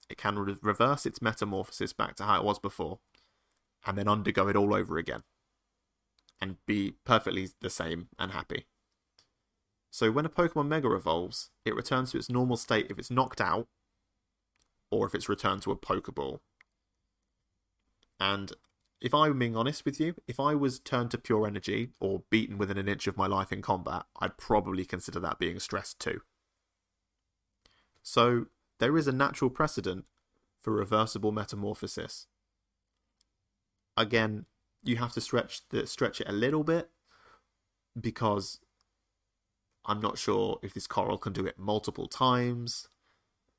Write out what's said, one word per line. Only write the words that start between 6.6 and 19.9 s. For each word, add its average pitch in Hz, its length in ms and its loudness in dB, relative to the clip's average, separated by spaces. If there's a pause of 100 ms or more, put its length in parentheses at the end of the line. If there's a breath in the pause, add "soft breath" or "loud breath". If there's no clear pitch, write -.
be 98 300 0 (100)
perfectly 95 440 2 (120)
the - 80 -6
same 85 380 -6 (100)
and 95 140 -6
happy. - 340 -8 (1200)
So - 220 4
when 143 140 2
a 160 40 -2
Pokemon 156 400 2
Mega 147 260 2
evolves, 87 560 -2 (140)
it 110 100 0
returns 127 360 0
to 135 60 -4
its 123 100 -4
normal 123 300 2
state - 320 2
if 101 80 -6
it's - 140 -10
knocked 127 280 0
out, 98 280 0 (1200)
or 107 160 2
if - 80 -6
it's - 160 -4
returned 98 340 0
to 101 80 -2
a 98 40 0
Pokeball. 71 640 -4 (1800)
And 98 340 -2 (460)
if - 140 0
I'm 151 240 4
being 120 180 0
honest 120 300 0
with 139 140 -2